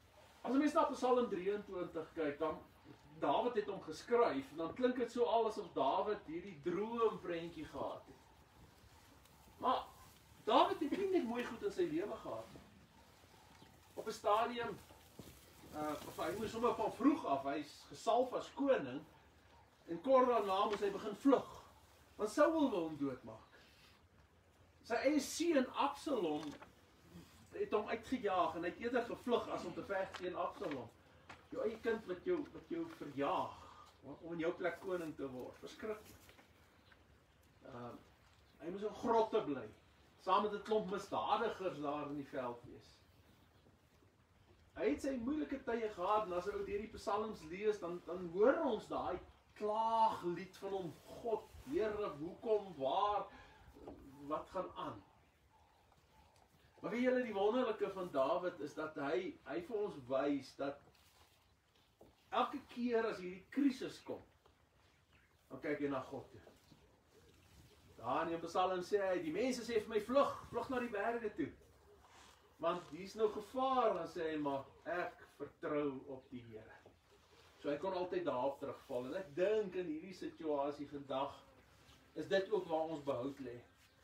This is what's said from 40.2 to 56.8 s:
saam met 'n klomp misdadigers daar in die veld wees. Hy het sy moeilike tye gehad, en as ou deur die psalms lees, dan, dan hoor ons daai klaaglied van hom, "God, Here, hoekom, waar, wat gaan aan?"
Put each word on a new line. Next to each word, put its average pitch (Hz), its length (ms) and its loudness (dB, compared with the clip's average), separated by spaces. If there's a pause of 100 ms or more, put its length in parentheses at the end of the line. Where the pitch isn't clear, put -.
saam 208 220 4
met 202 100 0
'n 202 100 -4
klomp 208 280 2
misdadigers 185 880 0
daar 147 300 -2
in 147 60 -6
die 139 100 -6
veld 127 380 -6
wees. - 340 -20 (1800)
Hy 294 160 2
het 294 120 -2
sy 269 140 0
moeilike 269 480 -4
tye 233 240 -2
gehad, 202 380 0
en 180 60 -6
as 180 160 -2
ou 202 160 -4
deur 202 140 -4
die 220 140 -10
psalms 214 500 -4
lees, 196 380 -2
dan, 175 240 -6
dan 180 280 -6
hoor 254 320 6
ons 220 220 0
daai - 320 -2 (360)
klaaglied 214 1040 2
van 196 140 -6
hom, 180 240 -4 (100)
"God, - 440 -4 (160)
Here, 208 440 0
hoekom, 185 680 0
waar, 170 500 2 (1000)
wat 156 240 -4
gaan 185 240 -4
aan?" 139 280 -10 (1800)